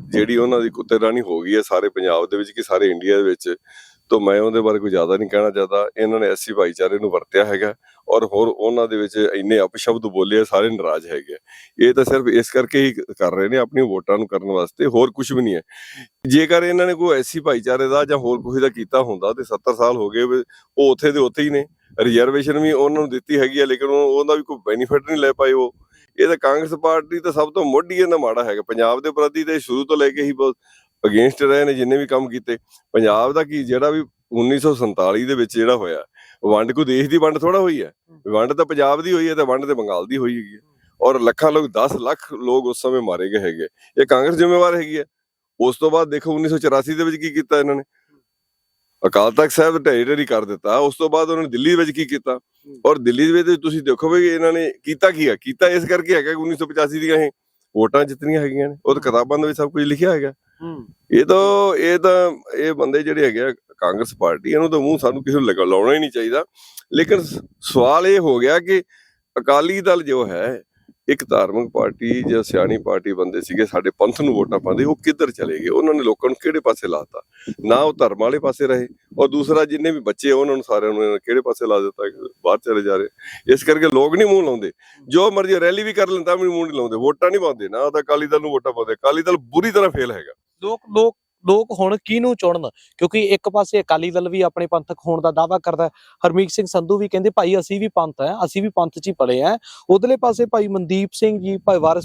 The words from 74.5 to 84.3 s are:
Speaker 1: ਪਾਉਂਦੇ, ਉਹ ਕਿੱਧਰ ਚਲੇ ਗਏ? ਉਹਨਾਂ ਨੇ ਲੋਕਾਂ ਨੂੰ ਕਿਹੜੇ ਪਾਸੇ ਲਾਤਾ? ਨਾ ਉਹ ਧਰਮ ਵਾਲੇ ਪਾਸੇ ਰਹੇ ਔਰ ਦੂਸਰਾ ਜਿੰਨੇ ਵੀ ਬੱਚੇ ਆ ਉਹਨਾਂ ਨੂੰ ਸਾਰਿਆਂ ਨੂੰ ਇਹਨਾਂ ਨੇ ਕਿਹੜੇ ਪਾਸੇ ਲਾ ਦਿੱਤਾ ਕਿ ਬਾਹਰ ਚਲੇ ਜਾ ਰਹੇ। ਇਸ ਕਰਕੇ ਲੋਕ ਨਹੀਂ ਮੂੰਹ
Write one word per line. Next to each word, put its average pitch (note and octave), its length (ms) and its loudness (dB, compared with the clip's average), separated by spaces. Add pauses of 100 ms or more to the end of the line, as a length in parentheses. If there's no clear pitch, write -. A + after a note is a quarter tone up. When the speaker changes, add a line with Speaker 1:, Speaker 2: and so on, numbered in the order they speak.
Speaker 1:
ਪਾਉਂਦੇ, F#2+ 240 -2
ਉਹ D3+ 120 0
ਕਿੱਧਰ D3 360 -4
ਚਲੇ D#2 280 -8
ਗਏ? F2 80 -8
ਉਹਨਾਂ D3+ 260 2
ਨੇ D3 100 -2
ਲੋਕਾਂ A#2 260 0
ਨੂੰ B2+ 120 -4
ਕਿਹੜੇ D#3 180 -4
ਪਾਸੇ A2+ 280 -6
ਲਾਤਾ? D2+ 340 -8 (440)
ਨਾ A2+ 100 2
ਉਹ D3 180 0
ਧਰਮ A#2 260 0
ਵਾਲੇ C3 200 0
ਪਾਸੇ C#3 280 -2
ਰਹੇ B2 200 -2 (320)
ਔਰ C3+ 80 4
ਦੂਸਰਾ D3 380 0
ਜਿੰਨੇ D3+ 260 -2
ਵੀ D3+ 80 -6
ਬੱਚੇ A2 320 -2
ਆ C3+ 40 4
ਉਹਨਾਂ C#3 200 0
ਨੂੰ C3 80 -6
ਸਾਰਿਆਂ G#2+ 300 0
ਨੂੰ G#2+ 80 -2
ਇਹਨਾਂ G#2 120 0
ਨੇ G2+ 100 -4
ਕਿਹੜੇ B2 180 0
ਪਾਸੇ A#2+ 260 -4
ਲਾ G#2 120 2
ਦਿੱਤਾ G2+ 300 -4
ਕਿ - 200 -14 (140)
ਬਾਹਰ F2+ 140 2
ਚਲੇ A2 240 -2
ਜਾ G2 160 0
ਰਹੇ। G2+ 100 -4 (460)
ਇਸ C3+ 100 2
ਕਰਕੇ D#3 240 4
ਲੋਕ D3 280 2
ਨਹੀਂ G#3 120 4
ਮੂੰਹ G3 160 4